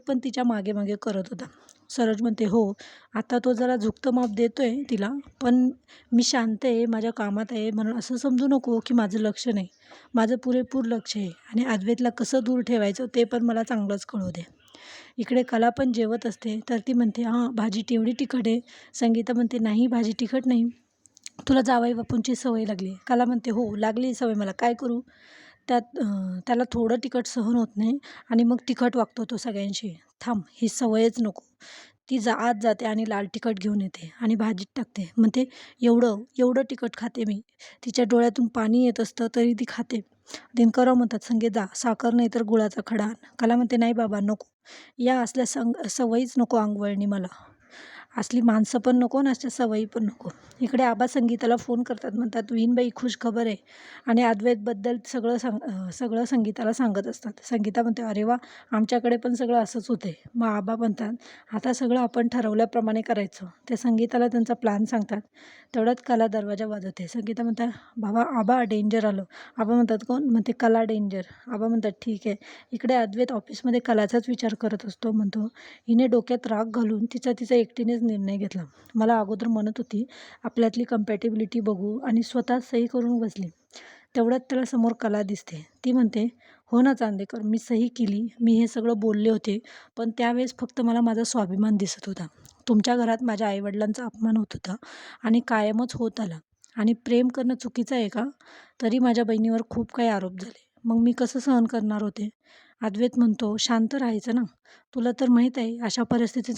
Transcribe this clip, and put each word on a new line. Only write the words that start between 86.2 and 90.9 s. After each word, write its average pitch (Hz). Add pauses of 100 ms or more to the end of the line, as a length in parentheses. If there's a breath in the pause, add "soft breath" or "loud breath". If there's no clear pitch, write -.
"हो 233
ना 269
चांदेकर, 214
मी 214
सही 226
केली, 226 (140)
मी 226
हे 233
सगळं 233
बोलले 208
होते, 214 (380 loud breath)
पण 233
त्यावेळेस 240
फक्त 254
मला 233